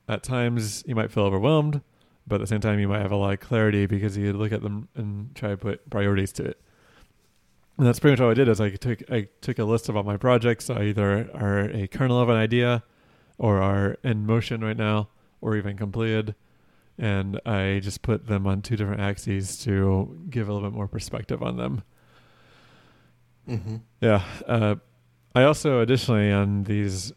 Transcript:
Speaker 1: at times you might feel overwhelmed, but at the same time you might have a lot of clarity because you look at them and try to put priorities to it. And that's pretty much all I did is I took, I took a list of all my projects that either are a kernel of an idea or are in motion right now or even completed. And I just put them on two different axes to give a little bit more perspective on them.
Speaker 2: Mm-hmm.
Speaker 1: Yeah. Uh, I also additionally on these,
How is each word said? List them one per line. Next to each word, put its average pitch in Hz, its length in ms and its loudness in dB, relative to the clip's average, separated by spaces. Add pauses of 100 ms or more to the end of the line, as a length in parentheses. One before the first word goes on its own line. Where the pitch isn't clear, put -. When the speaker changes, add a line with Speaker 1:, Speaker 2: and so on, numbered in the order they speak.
Speaker 1:
at 110 160 -4
times 120 640 -2
you 135 80 -4
might 110 160 -2
feel 107 140 0
overwhelmed, 147 560 2 (440)
but 110 100 -2
at 104 60 -2
the 104 60 -6
same 107 140 -2
time 104 180 0
you 101 80 2
might 101 140 0
have 98 100 -2
a 104 60 0
lot 98 160 0
of 98 60 -4
clarity 107 460 2
because 101 320 -2
you 101 160 0
look 104 180 -2
at 107 120 -4
them 104 320 -6
and 104 400 -8
try 107 140 -6
to 98 80 -4
put 101 320 -6
priorities 101 440 0
to - 120 -6
it. - 140 -6 (1160)
And 135 80 4
that's 120 140 4
pretty 147 140 6
much 127 80 2
all 120 100 6
I 110 40 4
did 131 120 6
is 110 140 4
I 104 100 2
took, 104 400 -6
I 107 160 -2 (140)
took - 180 -6
a 117 60 -2
list 113 240 0
of 107 80 -4
all 101 60 0
my 104 140 -2
projects 120 500 2
that 110 140 -2
either 104 540 2
are 101 240 0 (100)
a 110 180 -4
kernel 123 320 0
of 120 100 4
an 117 80 6
idea 120 460 2 (540)
or 101 240 2
are 98 420 0
in 107 220 -2
motion 113 380 0
right 110 140 -4
now 107 320 0 (320)
or 110 160 -2
even 101 200 -4
completed. 110 560 -2 (640)
And 98 480 -2
I 98 380 0
just 98 180 -8
put 110 260 -2
them 101 200 0
on 98 140 0
two 110 160 -4
different 104 240 -2
axes 98 640 -4
to 95 520 2 (120)
give 120 180 -4
a 104 60 -4
little 101 160 -4
bit 104 80 -8
more 101 100 -4
perspective - 560 -8
on 123 140 -4
them. 123 260 -6 (1700)
Speaker 2:
Mm-hmm. 110 280 -6 (240)
Speaker 1:
Yeah. 104 220 4 (240)
Uh, 107 280 2 (580)
I 123 100 6
also 143 380 2
additionally 113 500 4
on 101 320 2
these, 101 540 -4